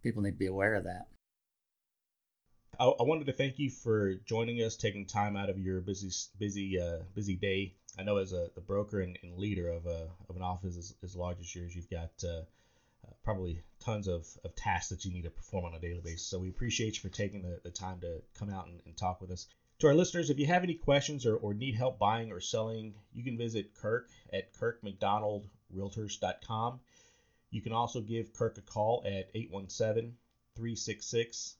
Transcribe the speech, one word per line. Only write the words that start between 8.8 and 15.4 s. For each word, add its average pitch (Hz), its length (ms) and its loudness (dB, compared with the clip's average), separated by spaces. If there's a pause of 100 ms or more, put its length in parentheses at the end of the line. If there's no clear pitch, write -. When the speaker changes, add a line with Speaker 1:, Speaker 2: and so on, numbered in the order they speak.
Speaker 2:
and, 90 200 -4
and 87 160 -12
leader 92 300 0
of 85 200 -4
a, 82 200 -4 (220)
of 90 80 -6
an 92 40 -4
office 90 360 -2
as, - 260 -10
as 92 100 -10
large 90 280 -2
as 85 120 -10
yours, 87 220 -8
you've 85 140 -10
got, 85 220 -6 (120)
uh, 82 200 -4 (640)
uh, - 60 -20 (140)
probably 92 360 0 (200)
tons 104 260 0
of, 85 180 0 (200)
of 87 100 -6
tasks 90 320 0
that 87 160 -6
you 95 80 -2
need 87 120 -4
to 82 60 -4
perform 87 360 -4